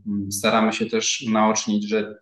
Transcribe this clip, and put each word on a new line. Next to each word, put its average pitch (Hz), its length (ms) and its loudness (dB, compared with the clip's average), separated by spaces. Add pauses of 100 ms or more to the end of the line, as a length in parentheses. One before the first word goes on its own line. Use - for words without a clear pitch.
mm, 101 260 -4
staramy 110 400 2
się 113 140 -2
też - 420 -2
unaocznić, 107 600 2
że 107 340 -2